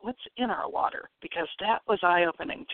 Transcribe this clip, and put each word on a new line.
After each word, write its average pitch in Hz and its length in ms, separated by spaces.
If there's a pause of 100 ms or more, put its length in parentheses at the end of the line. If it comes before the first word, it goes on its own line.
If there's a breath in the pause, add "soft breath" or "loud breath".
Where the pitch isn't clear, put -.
what's 247 180 (160)
in 240 140
our 160 180
water, - 400 (140)
because 165 260 (120)
that 202 260
was 208 160
eye-opening 175 720